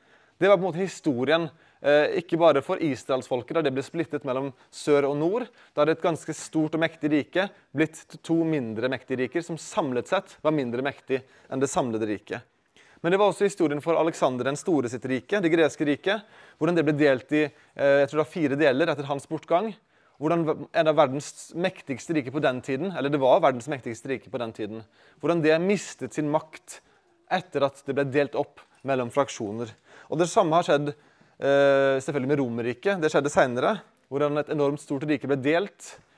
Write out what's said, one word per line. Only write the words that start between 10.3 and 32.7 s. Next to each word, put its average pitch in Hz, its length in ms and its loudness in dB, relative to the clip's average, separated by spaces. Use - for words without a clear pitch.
var 156 80 2
mindre 131 320 -2
mektig 131 380 -4
enn 131 140 -2
det 135 80 -2
samlede 113 380 -2
riket. 104 360 -8
Men 170 120 0
det 196 80 2
var 202 100 4
også 202 160 0
historien 147 340 0
for 165 160 0
Alexander 156 480 0
den 139 120 -2
store 143 320 0
sitt 123 200 -10
rike, 131 320 -2
det 165 120 2
greske 160 320 2
riket, 185 520 -4
hvordan 170 200 0
det 156 80 2
ble 151 120 2
delt 139 360 2
i, 151 140 4
eh, 139 560 0
jeg 135 80 -2
tror 151 80 -2
det 151 60 2
var - 100 -14
fire 143 260 0
deler 151 320 2
etter 139 160 -8
hans 143 200 -6
bortgang. 175 420 -2
Hvordan 165 240 0
v-, 151 140 -2
en 156 240 2
av 147 80 2
verdens 139 300 0
mektigste 170 560 -6
rike 131 200 -4
på 147 120 -2
den 127 160 0
tiden, 143 320 -6
eller 139 160 -2
det 143 120 0
var 131 200 6
verdens 131 320 0
mektigste 127 400 -8
rike - 160 -10
på 135 80 -8
den 113 160 -6
tiden, 110 320 -10
hvordan 165 240 0
det 156 240 4
mistet 185 480 -4
sin 151 160 -2
makt - 500 -6
etter 147 320 -2
at - 200 -4
det 131 120 -4
ble 143 80 0
delt 135 320 0
opp - 240 -6
mellom 127 260 0
fraksjoner. 113 580 -2
Og 151 80 -4
det 170 120 2
samme 170 240 2
har 175 120 2
skjedd, 143 260 0
eh, 139 640 4
selvfølgelig 139 300 -2
med 147 80 2
Romerriket. 123 640 -2